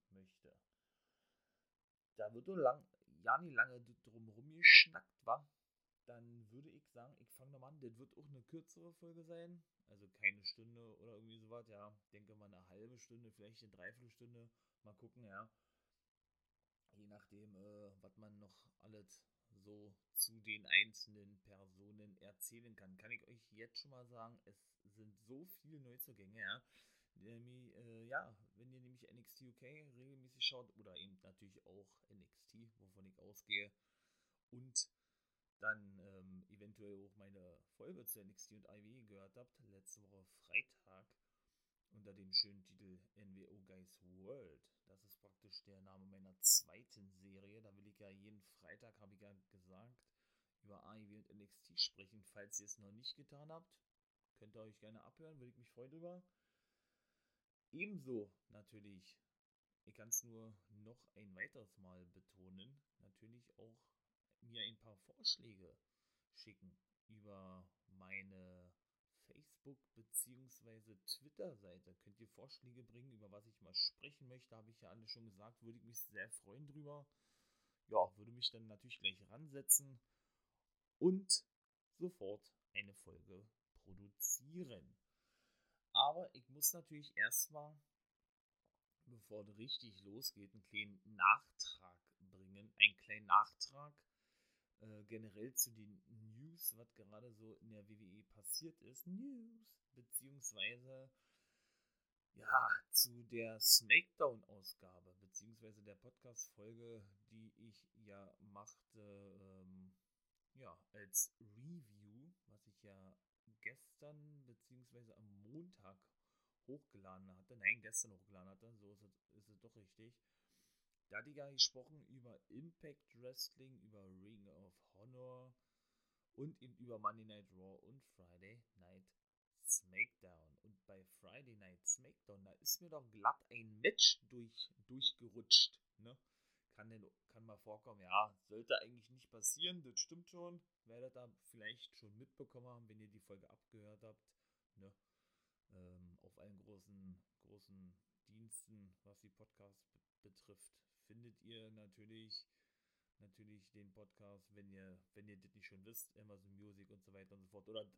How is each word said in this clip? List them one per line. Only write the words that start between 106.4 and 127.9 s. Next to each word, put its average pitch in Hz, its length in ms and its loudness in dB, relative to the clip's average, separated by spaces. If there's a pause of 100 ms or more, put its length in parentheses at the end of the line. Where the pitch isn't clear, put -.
die 110 260 -20
ich 110 320 -20 (160)
ja 98 360 -16
machte, 104 600 -16 (400)
ähm, 92 540 -16 (600)
ja, 104 220 -14 (140)
als 98 480 0
Review, 117 920 -16 (100)
was 104 220 -20
ich - 160 -20
ja 95 340 -18 (460)
gestern 147 840 -12
beziehungsweise 120 720 -20
am 101 260 -20
Montag 110 560 -14 (720)
hochgeladen 95 640 -12
hatte. 92 240 -18
Nein, 107 240 4
gestern 110 320 -2
hochgeladen 95 380 -18
hatte, 107 260 -20
so 101 160 -20
ist 98 100 -20
es, 95 300 -20
ist 104 160 -20
es 101 120 -20
doch 117 140 -20
richtig. 113 400 -20 (920)
Da 104 100 -2
hatte 123 120 -4
ich 143 60 -14
ja 143 140 -8
gesprochen 139 560 6
über 120 320 -16 (100)
Impact 143 720 -14
Wrestling, 131 600 -8
über 104 240 -20 (180)
Ring 101 240 -16
of 92 260 -20 (220)
Honor 127 580 -14 (840)
und 156 260 -4
eben 123 140 -16
über 117 240 -6
Monday 110 240 -10
Night 104 300 -16
Raw 95 220 -16 (120)
und 135 160 -20 (100)